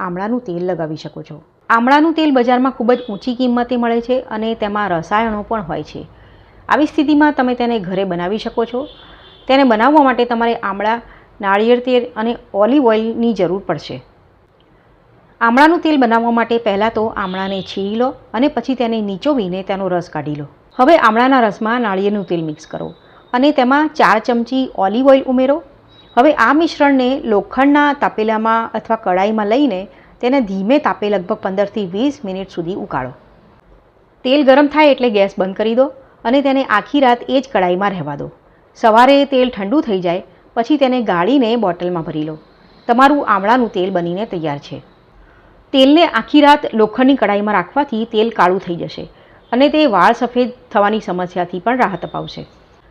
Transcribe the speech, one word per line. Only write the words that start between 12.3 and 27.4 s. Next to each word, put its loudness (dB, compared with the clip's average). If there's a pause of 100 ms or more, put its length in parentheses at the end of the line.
ઓલિવ 2
ઓઇલની 0
જરૂર -2
પડશે. -10 (1400)
આમળાનું 4
તેલ 0
બનાવવા 2
માટે 0
પહેલાં -2
તો -4
આમળાને -6
છીણી -6
લો -2 (200)
અને 0
પછી -4
તેને -2
નીચોવીને -4
તેનો -6
રસ -4
કાઢી -8
લો. -10 (300)
હવે 6
આમળાના 4
રસમાં -2
નાળિયેરનું -2
તેલ -4
મિક્સ -10
કરો -12 (400)
અને 2
તેમાં 2
ચાર 2
ચમચી -2
ઓલિવ 0
ઓઇલ 6
ઉમેરો. 0 (540)
હવે 4
આ 2
મિશ્રણને 2
લોખંડના 2